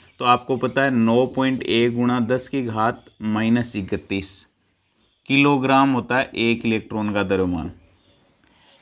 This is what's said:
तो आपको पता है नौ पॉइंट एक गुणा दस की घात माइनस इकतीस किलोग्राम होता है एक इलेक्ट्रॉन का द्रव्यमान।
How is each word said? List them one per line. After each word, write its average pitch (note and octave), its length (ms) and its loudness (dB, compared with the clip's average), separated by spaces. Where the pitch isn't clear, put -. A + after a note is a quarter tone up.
तो B2+ 60 -4
आपको B2 320 2
पता B2+ 260 -2
है C#3 80 2
नौ A#2 340 4
पॉइंट C3 380 -2
एक A#2 320 0
गुणा B2 260 0
दस B2 260 -2
की C#3 160 -4
घात A2+ 420 -4
माइनस A2+ 540 0
इकतीस G2 540 -6
किलोग्राम C#3 640 4
होता B2 240 -2
है C3 180 -2
एक A#2 300 0
इलेक्ट्रॉन G#2+ 480 -2
का G2+ 100 0
द्रव्यमान। F#2 480 -2